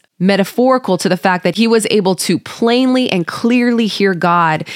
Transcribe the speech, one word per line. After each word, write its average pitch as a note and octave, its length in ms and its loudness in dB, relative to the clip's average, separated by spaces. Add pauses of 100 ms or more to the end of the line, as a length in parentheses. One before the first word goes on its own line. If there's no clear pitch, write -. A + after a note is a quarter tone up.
(200)
metaphorical G3 800 0
to F3+ 120 -2
the F3+ 80 0
fact F3+ 260 -2
that F3 140 -2
he A3+ 100 2
was A3+ 220 2
able F#3+ 260 2
to - 240 -2
plainly B3+ 720 0
and F3 160 -2
clearly A#3+ 600 0
hear G3 260 0
God E3+ 520 0 (100)